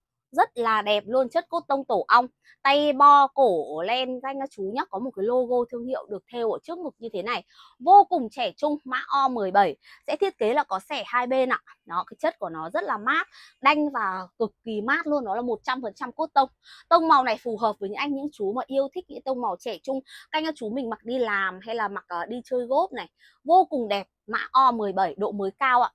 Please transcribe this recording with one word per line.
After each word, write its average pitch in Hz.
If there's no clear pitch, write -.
Rất 330
là 226
đẹp 208
luôn, 254
chất 339
cốt 320
tông 277
tổ 208
ong. 247
Tay 294
bo, 277
cổ 165
len 247
các 262
anh 277
các 269
chú 190
nhá. 269
Có 190
một 247
cái 196
logo 247
thương 240
hiệu 254
được 202
thêu 233
ở 151
trước 330
ngực 339
như 226
thế 180
này. 233
Vô 370
cùng 262
trẻ 226
trung, 294
mã 254
O 277
mười 220
bảy. 190
Sẽ -
thiết 381
kế 220
là 285
có 190
xẻ 254
hai 247
bên 262
ạ. 233
Đó, 170
cái -
chất -
của 185
nó 160
rất 311
là 277
mát, 277
đanh 294
và 190
cực 220
kỳ 214
mát 302
luôn. 294
Nó 196
là 233
một 240
trăm 254
phần 220
trăm 254
cốt 320
tông. 262
Tông 330
màu 294
này 233
phù 226
hợp 214
với 196
những 202
anh, 285
những 277
chú 202
mà 254
yêu 269
thích 370
những -
tông 262
màu 202
trẻ 220
trung. 269
Các 311
anh 311
các 320
chú 220
mình 247
mặc 220
đi 247
làm 196
hay 226
là 220
mặc, 196
ờ, 170
đi 233
chơi 247
golf 285
này. 202
Vô 339
cùng 247
đẹp, 202
mã 214
O 262
mười 214
bảy, 180
độ 202
mới 196
cao 247
ạ. 220